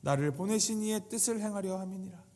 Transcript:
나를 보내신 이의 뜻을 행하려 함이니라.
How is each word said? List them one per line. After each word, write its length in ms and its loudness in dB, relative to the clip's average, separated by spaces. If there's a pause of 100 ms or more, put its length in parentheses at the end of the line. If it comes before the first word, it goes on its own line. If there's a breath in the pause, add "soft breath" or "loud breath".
나를 320 2
보내신 500 2
이의 260 -2
뜻을 320 0
행하려 380 -2
함이니라. 460 -8 (120)